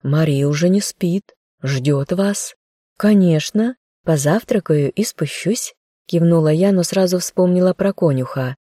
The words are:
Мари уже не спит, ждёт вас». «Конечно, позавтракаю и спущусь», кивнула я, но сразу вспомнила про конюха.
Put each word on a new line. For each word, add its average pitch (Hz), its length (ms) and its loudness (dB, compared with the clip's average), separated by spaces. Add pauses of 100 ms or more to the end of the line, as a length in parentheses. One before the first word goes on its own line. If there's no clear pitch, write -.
Мари 143 420 0
уже 147 240 0
не 196 140 2
спит, - 520 -6 (280)
ждёт 139 500 -2
вас». 196 420 -4 (420)
«Конечно, 208 800 2 (300)
позавтракаю 156 880 0
и 202 100 -4
спущусь», - 720 -6 (320)
кивнула 170 420 2
я, 170 220 2
но 180 140 2
сразу 185 340 0
вспомнила 180 560 0
про 196 180 -2
конюха. 131 720 -2